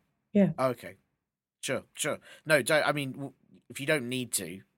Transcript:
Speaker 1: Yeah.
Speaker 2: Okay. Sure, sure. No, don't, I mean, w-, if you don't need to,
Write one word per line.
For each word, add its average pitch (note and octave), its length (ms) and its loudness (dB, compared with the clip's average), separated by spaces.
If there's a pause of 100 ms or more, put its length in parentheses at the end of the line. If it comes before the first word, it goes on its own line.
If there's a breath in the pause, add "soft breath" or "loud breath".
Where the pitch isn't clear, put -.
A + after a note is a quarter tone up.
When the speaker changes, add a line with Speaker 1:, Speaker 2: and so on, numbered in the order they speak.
(340)
Speaker 1:
Yeah. G3 260 4
Speaker 2:
Okay. B2+ 380 -2 (640)
Sure, A2+ 220 -4 (100)
sure. B2+ 260 -4 (260 soft breath)
No, D3+ 160 6
don't, D3+ 260 2
I D3 40 2
mean, C#3 220 -4
w-, C3+ 200 -12 (360)
if A#2+ 100 -14
you C#3 80 -6
don't D3 200 0
need B2+ 260 -6
to, F#2 280 -6 (160)